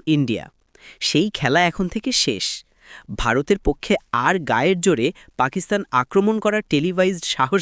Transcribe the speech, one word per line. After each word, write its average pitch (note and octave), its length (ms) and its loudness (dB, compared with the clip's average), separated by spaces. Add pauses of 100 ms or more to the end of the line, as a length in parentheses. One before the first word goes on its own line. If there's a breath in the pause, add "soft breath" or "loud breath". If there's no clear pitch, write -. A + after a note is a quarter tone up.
ইন্ডিয়া, C3 380 0 (540 loud breath)
সেই F3 340 0
খেলা D3 360 2
এখন F#3 180 -2
থেকে A3+ 240 -6 (120)
শেষ। G#2 220 -2 (680 loud breath)
ভারতের C3+ 440 0
পক্ষে - 340 -2 (320)
আর E3+ 100 2 (160)
গায়ের D3+ 280 2
জোরে D3+ 280 2 (300 soft breath)
পাকিস্তান F#3 440 -2 (100)
আক্রমণ G3 480 2
করার G#3 300 -2
টেলিভাইজড F3+ 560 0
সাহস C#3 360 0